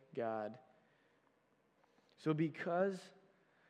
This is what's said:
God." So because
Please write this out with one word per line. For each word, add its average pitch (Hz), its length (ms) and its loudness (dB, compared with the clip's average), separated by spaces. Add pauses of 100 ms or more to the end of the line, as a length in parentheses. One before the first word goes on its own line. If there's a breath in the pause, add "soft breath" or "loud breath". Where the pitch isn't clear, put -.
(140)
God." 110 420 -2 (1600 soft breath)
So 156 140 2
because 175 800 0 (600 soft breath)